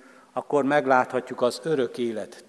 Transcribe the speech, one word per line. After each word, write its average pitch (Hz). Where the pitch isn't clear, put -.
akkor 135
megláthatjuk 131
az 123
örök 127
élet 110